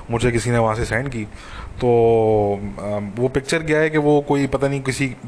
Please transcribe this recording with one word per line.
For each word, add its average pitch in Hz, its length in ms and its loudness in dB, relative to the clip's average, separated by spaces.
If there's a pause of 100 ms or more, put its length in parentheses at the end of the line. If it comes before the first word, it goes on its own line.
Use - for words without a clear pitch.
(120)
मुझे 117 200 0
किसी 117 200 -2
ने 120 60 2
वहाँ 110 180 2
से 113 100 -2
send 113 240 -2
की। 110 180 -6 (540)
तो, 110 800 4 (180)
अ, 104 420 -6
वो 127 60 2
picture 143 360 -2
क्या 151 160 2
है 160 100 2
कि 156 80 0
वो 147 240 4
कोई 143 260 0
पता 135 200 0
नहीं 139 140 -2
किसी 127 340 -4 (120)